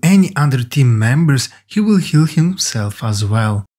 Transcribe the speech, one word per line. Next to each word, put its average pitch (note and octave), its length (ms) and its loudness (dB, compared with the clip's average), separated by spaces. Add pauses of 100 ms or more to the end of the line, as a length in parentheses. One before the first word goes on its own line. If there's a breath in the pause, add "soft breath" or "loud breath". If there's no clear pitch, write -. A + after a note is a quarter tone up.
any F#3 320 2
other C3+ 300 0
team A#2+ 340 0
members, C3+ 500 0 (200 loud breath)
he - 100 -6
will G#3+ 200 2
heal D#3 280 2
himself D3+ 800 -4
as G#2+ 200 -2
well, G#2+ 400 -2 (140)